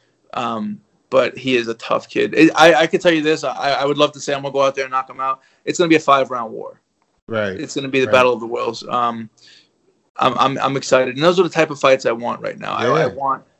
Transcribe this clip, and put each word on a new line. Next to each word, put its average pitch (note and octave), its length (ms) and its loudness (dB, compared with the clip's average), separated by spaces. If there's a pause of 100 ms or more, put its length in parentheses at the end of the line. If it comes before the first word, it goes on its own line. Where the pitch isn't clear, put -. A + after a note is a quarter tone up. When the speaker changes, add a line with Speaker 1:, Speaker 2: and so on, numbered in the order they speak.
(320)
Speaker 1:
um, A2 480 -6 (300)
but B2 260 2
he C3 180 -2
is A#2 140 0
a A2+ 60 -6
tough - 340 -4
kid. A2+ 240 -2
It, D#3 240 6
I, D#3+ 180 8
I D#3+ 120 4
can F3 120 -2
tell F3 140 2
you D#3+ 80 0
this. D3+ 240 0
I, C3+ 280 -2
I C3 120 0
would C#3+ 140 0
love D3 140 2
to C#3+ 80 -18
say C#3+ 120 -6
I'm C#3 80 -4
gonna C3+ 140 -8
go C#3 80 2
out C3+ 120 2
there C3+ 100 -4
and C3 80 -8
knock C3 180 -4
him C3 100 -14
out. C3+ 220 -4 (240)
It's D3+ 120 -4
gonna E3+ 120 2
be D#3 60 6
a D3+ 40 2
five-round B2+ 500 0
war. A2 300 -14 (460)
Speaker 2:
Right. G#2+ 340 -4
Speaker 1:
It's C#3 140 -10
gonna C#3 140 -6
be C3 120 -2
the C3 60 2
Speaker 2:
Right. - 60 0
Speaker 1:
battle B2+ 200 6
of A2 80 -4
the A#2 60 -10
worlds. A#2 420 -6
Um, A#2 400 -4 (880)
I'm, - 220 2
I'm, C3+ 200 0
I'm C3+ 200 -2
excited, B2+ 380 0
and C#3+ 60 -2
those F3 160 4
are F#3+ 40 4
the E3+ 80 0
type D#3 200 0
of C#3 80 -8
fights C3+ 280 2
I A#2+ 60 2
want A#2 280 -6
right A2 180 -10
now. G2+ 140 -8
I, A#2+ 140 -2
I C#3 140 2
Speaker 2:
Yeah. B2+ 120 0
Speaker 1:
want, C3+ 320 -4 (160)